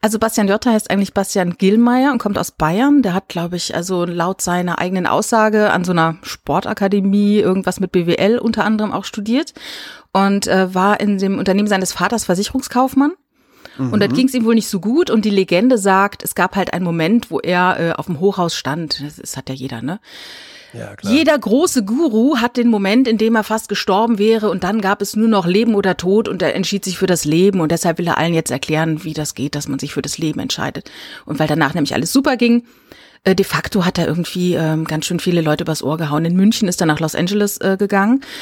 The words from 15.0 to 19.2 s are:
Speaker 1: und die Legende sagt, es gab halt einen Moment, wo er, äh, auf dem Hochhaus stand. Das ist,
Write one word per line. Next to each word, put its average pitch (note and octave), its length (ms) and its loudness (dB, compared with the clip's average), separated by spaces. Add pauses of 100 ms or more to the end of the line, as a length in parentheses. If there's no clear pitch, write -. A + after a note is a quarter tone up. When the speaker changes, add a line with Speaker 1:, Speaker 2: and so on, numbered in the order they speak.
Speaker 1:
und A3 140 2
die G#3+ 60 0
Legende G3+ 480 2
sagt, G3 460 0
es - 120 -8
gab F3+ 200 -2
halt G3 180 -2
einen F3 100 -2
Moment, E3+ 480 0
wo D#3+ 80 -2
er, F3+ 400 0
äh, E3+ 140 -2
auf - 140 -8
dem D#3+ 120 -6
Hochhaus F#3 360 0
stand. D3+ 460 -6
Das D3 160 -12
ist, - 200 -14